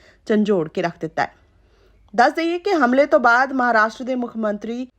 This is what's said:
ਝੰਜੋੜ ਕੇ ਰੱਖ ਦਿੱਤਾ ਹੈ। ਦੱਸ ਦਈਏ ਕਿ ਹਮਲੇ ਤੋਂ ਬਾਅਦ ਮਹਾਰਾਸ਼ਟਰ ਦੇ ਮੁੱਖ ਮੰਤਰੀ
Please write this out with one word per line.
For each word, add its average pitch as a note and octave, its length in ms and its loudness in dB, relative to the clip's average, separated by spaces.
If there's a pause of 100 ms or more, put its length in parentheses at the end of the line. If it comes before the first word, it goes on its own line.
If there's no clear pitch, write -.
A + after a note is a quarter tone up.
(280)
ਝੰਜੋੜ G#3 420 0
ਕੇ - 120 -6
ਰੱਖ E3+ 200 -4
ਦਿੱਤਾ D#3 200 -6
ਹੈ। - 120 -6 (800)
ਦੱਸ A#3+ 200 4
ਦਈਏ E4 260 -2
ਕਿ G4+ 160 -2
ਹਮਲੇ C4+ 300 2
ਤੋਂ D4 140 2
ਬਾਅਦ B3 340 2
ਮਹਾਰਾਸ਼ਟਰ A#3 520 0
ਦੇ B3+ 100 -6
ਮੁੱਖ A#3+ 220 -8
ਮੰਤਰੀ A3 500 -6 (120)